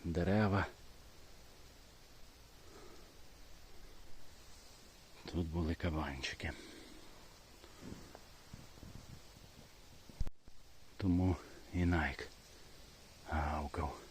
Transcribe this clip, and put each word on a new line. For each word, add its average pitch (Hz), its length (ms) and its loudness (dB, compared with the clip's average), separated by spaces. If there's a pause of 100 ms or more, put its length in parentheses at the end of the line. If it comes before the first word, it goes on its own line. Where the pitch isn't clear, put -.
дерева. 95 640 6 (4000)
Тут 85 220 2
були 82 280 4
кабанчики. 73 760 2 (4000)
Тому 90 380 8 (380)
і 90 120 8
Найк 80 420 6 (1000)
гавкав. 76 680 2 (140)